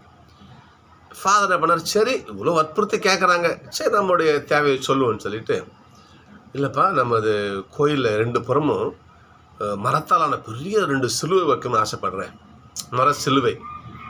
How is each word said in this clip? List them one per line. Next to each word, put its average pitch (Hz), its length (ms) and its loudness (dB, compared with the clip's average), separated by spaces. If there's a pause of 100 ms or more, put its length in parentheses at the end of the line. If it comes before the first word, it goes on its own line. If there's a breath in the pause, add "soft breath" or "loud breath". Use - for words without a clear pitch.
(1200 loud breath)
ஃபாதர் 196 280 4
என்ன 160 160 2
பண்ணாரு, 170 100 4
"சரி, 214 400 0
இவ்வளோ 117 380 -4
வற்புறுத்தி 202 440 0
கேட்குறாங்க, 180 680 2
சரி, 233 280 -2
நம்மளுடைய 160 480 2
தேவையை 147 420 2
சொல்லுவோம்னு" 131 300 2
சொல்லிட்டு, 104 500 -4 (840 loud breath)
"இல்லப்பா, 139 380 0
நமது 107 720 0 (140)
கோயில்ல 139 380 2
ரெண்டு 117 260 0
புறமும், 127 540 0 (640 soft breath)
அஹ், 104 160 -4
மரத்தாலான 147 600 0
பெரிய 175 480 -4
ரெண்டு 135 240 0
சிலுவை 175 360 0
வைக்கணும்னு 120 380 0
ஆசைப்படுறேன், 98 500 -6 (580)
மர 131 220 2
சிலுவை 135 460 0 (520)